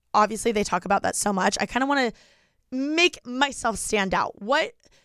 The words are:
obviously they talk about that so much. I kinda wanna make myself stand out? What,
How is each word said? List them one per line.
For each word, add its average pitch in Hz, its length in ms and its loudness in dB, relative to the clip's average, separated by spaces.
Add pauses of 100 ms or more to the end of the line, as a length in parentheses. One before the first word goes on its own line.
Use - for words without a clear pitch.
(120)
obviously 214 380 2
they 208 140 2
talk 175 200 -2
about 202 180 2
that - 120 -2
so - 180 0
much. 196 280 2
I 208 60 0
kinda 254 200 0
wanna 269 260 0 (580)
make 302 560 0
myself 254 520 -2
stand 196 360 -2
out? - 280 -2
What, 269 300 0 (320)